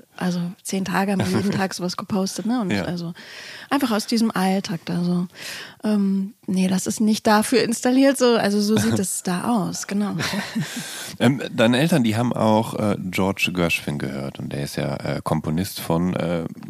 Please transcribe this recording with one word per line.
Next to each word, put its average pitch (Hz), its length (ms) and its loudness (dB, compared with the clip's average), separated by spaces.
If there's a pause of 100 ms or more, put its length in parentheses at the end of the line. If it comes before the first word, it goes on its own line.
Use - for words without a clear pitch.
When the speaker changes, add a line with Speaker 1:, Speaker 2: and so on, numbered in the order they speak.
(160)
Speaker 1:
Also 180 240 -2 (220)
zehn 190 240 -4
Tage 190 260 0
haben 196 60 2
wir 190 80 0 (100)
jeden 196 140 2
Speaker 2:
<laughs> - 0 -
Speaker 1:
Tag 190 240 0
sowas 180 240 -4
gepostet, 190 480 -2
ne? 247 140 0
Und 190 100 -2
Speaker 2:
Ja. - 140 0
Speaker 1:
also 175 280 -4 (580)
einfach 277 200 2
aus 220 160 0
diesem 226 240 2
Alltag 190 560 0
da 175 160 -2
so. 175 240 0 (560)
Ähm, 196 500 2 (140)
nee, 185 220 2
das 185 180 0
ist 214 140 -2
nicht 214 260 2
dafür 220 380 6
installiert, 262 520 4
so, 240 200 4
also 202 240 2
so 208 180 2
sieht 220 200 2
Speaker 2:
<laughs> - 20 -
Speaker 1:
es - 240 -4
da 180 260 -2 (180)
aus, 170 200 -8
genau. 202 320 -2
Speaker 2:
<laughs> - 40 -2 (960)
Ähm, 143 240 2 (100)
deine 120 260 4
Eltern, 160 240 4
die 110 140 2
haben 120 160 0
auch, 110 460 4
äh, 104 200 0
George 95 540 -2
Gershwin 82 460 0
gehört 67 400 -6
und - 160 -8
der 69 80 -4
ist 71 140 -8
ja, 71 200 -2
äh, 73 260 -4
Komponist 80 580 -2
von, 85 340 0
äh, 85 300 -2 (260)